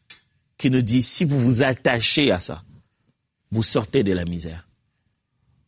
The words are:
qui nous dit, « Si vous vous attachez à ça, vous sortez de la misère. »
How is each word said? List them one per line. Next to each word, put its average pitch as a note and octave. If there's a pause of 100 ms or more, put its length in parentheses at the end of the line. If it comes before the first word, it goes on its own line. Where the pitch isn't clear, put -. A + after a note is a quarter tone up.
(580)
qui C#3+
nous B2+
dit, « A#2+
Si -
vous C#3+
vous A#2+
attachez C3
à F2+
ça, - (840)
vous A2
sortez A2
de G2
la F2
misère. » E2+ (1000)